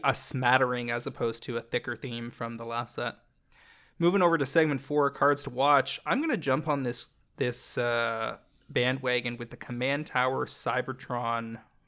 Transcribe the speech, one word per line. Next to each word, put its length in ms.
a 100
smattering 800
as 160
opposed 360
to 120
a 60
thicker 340
theme 360
from 260
the 80
last 300
set. 200
Moving 240
over 160
to 80
segment 360
four, 280
cards 340
to 80
watch. 540
I'm 140
gonna 160
jump 320
on 160
this, 240
this, 400
uh, 640
bandwagon 680
with 140
the 60
Command 500
Tower 380
Cybertron 1160